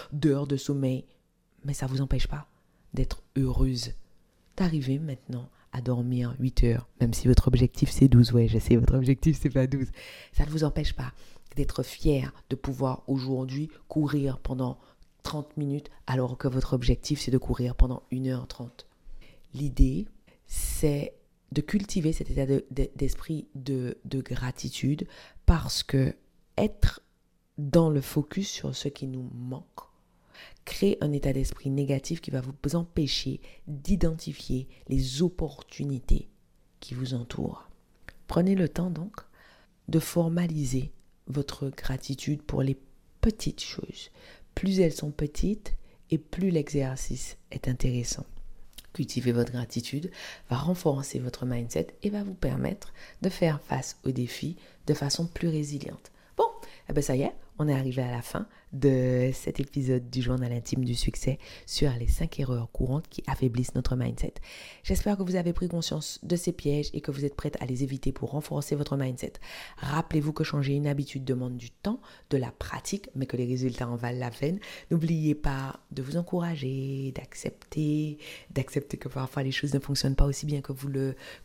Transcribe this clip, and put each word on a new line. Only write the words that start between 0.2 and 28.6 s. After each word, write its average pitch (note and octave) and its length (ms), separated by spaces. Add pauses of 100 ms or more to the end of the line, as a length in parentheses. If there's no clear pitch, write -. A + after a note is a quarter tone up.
de C#3 100
sommeil. C3+ 480 (600)
Mais C#3+ 100
ça C3+ 140
vous C3 120
empêche C3+ 280
pas C#3+ 180 (480)
d'être - 300 (100)
heureuse, B2+ 600 (640)
d'arriver D3 440
maintenant C3 480 (240)
à B2+ 80
dormir B2 580
huit B2+ 240
heures, A#2 260 (120)
même A#2 120
si - 140
votre B2+ 220
objectif B2 420
c'est - 160
douze. A#2+ 240
Ouais, A#2 160
je A2+ 140
sais, - 160
votre A#2+ 180
objectif C3+ 460
c'est D3+ 100
pas C3 160
douze. C3 220 (440)
Ça - 120
ne D#3 60
vous D#3 120
empêche D3+ 300
pas B2+ 200 (440)
d'être C3+ 260
fier C3+ 500 (180)
de C3+ 60
pouvoir C3 520
aujourd'hui C3 600 (200)
courir C#3 500
pendant B2+ 400 (460)
trente - 320
minutes C#3+ 340 (160)
alors B2+ 320
que - 80
votre B2+ 260
objectif B2+ 460
c'est - 140
de C3 60
courir B2 360
pendant B2+ 380
une C3 160
heure B2 180
trente. - 400 (680)
L'idée, C#3 540 (400)
c'est - 720 (340)
de A#2 120
cultiver G3 500
cet - 180
état C#3 160
de, C#3 240
de, C#3 240
d'esprit - 600
de, C3 480
de C3 160
gratitude B2+ 880 (380)
parce - 360
que C3+ 320 (420)
être - 440 (580)
dans D#3 320
le C#3+ 120
focus F3 460
sur - 240